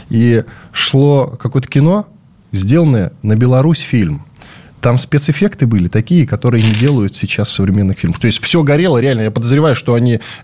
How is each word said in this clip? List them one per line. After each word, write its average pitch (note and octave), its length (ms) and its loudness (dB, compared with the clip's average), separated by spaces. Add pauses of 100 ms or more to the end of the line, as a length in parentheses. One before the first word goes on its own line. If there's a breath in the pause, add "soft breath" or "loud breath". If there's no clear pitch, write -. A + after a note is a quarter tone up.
(100 loud breath)
и A#2 320 2 (300 loud breath)
шло C#3 560 0 (120)
какое-то C3 280 -4
кино, F3 380 2 (440)
сделанное A2+ 640 0 (100)
на A2 140 0
Беларусь B2+ 420 2
фильм. E2+ 440 -2 (580 loud breath)
Там B2 180 2
спецэффекты D3 680 -2
были G2 220 2
такие, C#3+ 380 0
которые A#2 380 0
не A2 80 2
делают A2+ 420 0
сейчас - 360 -4
в - 20 -6
современных G2 460 0
фильмах. E2+ 200 -4
То - 80 -2
есть G#2+ 160 -2
все E3+ 200 0
горело, D3+ 340 2
реально. C3 240 0
Я G#2+ 100 -2
подозреваю, B2+ 460 0
что - 160 -2
они A#2+ 280 0 (240 loud breath)